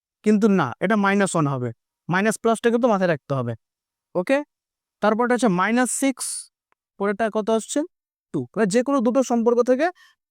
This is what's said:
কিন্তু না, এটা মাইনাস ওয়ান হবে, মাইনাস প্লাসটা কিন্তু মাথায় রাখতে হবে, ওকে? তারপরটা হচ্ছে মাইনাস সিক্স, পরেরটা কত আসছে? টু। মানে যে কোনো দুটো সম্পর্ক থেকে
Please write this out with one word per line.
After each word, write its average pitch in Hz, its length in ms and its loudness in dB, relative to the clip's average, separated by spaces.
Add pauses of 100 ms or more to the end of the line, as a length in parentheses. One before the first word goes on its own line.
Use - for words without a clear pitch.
(260)
কিন্তু 214 200 4 (140)
না, 139 80 0 (160)
এটা 208 120 0 (100)
মাইনাস 196 280 2
ওয়ান 160 200 2
হবে, 123 160 -4 (400)
মাইনাস 202 320 0
প্লাসটা 226 320 0
কিন্তু 240 200 2
মাথায় 190 200 0
রাখতে - 240 -6
হবে, 117 160 -4 (600)
ওকে? 180 220 0 (640)
তারপরটা 220 340 2
হচ্ছে 233 140 2 (100)
মাইনাস 233 300 0 (120)
সিক্স, 269 240 -2 (760)
পরেরটা 208 260 -2 (120)
কত 208 100 -2 (100)
আসছে? - 220 -4 (540)
টু। 156 60 -4 (140)
মানে 214 200 0
যে 240 140 2
কোনো 277 180 0
দুটো 254 140 2 (120)
সম্পর্ক 240 280 2 (100)
থেকে 262 180 2 (440)